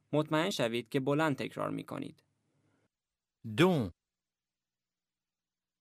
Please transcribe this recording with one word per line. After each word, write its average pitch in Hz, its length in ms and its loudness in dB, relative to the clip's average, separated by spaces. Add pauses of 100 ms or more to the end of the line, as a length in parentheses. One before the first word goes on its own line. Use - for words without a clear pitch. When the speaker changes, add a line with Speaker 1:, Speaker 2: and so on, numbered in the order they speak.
(120)
Speaker 1:
مطمئن 156 380 2
شوید 120 380 -2
که 139 120 0
بلند 143 360 2
تکرار 107 340 -6
می‌کنید. - 540 -10 (1200)
Speaker 2:
Don. 120 460 2 (1900)